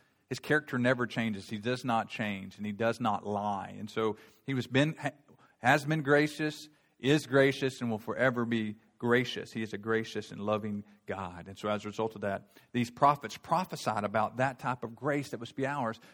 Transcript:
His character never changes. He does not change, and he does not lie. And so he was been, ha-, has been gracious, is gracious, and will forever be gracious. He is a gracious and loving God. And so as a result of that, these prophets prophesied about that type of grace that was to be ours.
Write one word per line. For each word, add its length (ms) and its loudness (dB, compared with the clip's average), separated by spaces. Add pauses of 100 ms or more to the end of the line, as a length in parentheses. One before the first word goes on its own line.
(280)
His 100 -6
character 400 0
never 280 4
changes. 420 -4
He 80 -6
does 260 -4
not 280 0
change, 480 -6
and 80 -6
he 60 -2
does 280 0
not 260 0
lie. 520 -2
And 100 -10
so 300 0 (260)
he 80 -4
was 140 -2
been, 340 2
ha-, 120 -6 (480)
has 260 6
been 160 0
gracious, 640 2 (320)
is 240 4
gracious, 560 4
and 100 -2
will 80 0
forever 460 2
be 320 0 (220)
gracious. 540 2
He 100 -6
is 100 -6
a 60 -6
gracious 540 -2
and 100 -10
loving 420 -2 (220)
God. 420 -8
And 100 -14
so 120 -2
as 160 -2
a 20 -6
result 260 -2
of 60 -14
that, 300 -4 (240)
these 160 0
prophets 480 2
prophesied 640 -2
about 320 0
that 220 0
type 260 -4
of 100 -10
grace 360 -2
that 100 -8
was 80 -10
to 60 -20
be 120 -2
ours. 320 -4 (160)